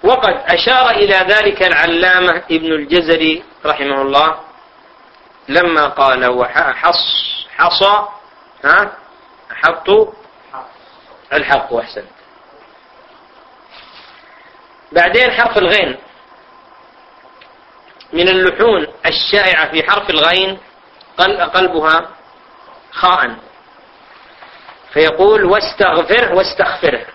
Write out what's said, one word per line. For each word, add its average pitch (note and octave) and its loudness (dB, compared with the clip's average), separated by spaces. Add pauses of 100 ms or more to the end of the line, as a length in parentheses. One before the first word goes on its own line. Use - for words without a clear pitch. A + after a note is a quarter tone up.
وقد A3+ 2
أشار A#3+ 2
إلى G3+ 2
ذلك G3 0
العلامة E3+ 2
ابن D#3+ -2
الجزري D#3+ 0 (220)
رحمه C#3 -2
الله C#3+ 0 (1080)
لما D#3+ 0
قال: C3+ 2
"وح-، B2 0
حص، - 0 (520)
حصى"، G3+ 0 (580)
ها؟ F#3+ 2 (580)
"حط E3 -2 (1400)
الحق"، C#3 -2
أحسنت. A2 -8 (3000)
بعدين F#3 2
حرف A#3 0
الغين، F3+ 0 (2250)
من F3 0
اللحون F#3 2 (200)
الشائعة F3 0
في D#3+ -4
حرف G3+ -2
الغين F3+ 0 (600)
قل-، F#3+ 0
قلبها E3 0 (840)
خاء، C#3+ 0 (1600)
فيقول: F#3 2
"واستغفره، F#3 0
واستغفره". F3 -2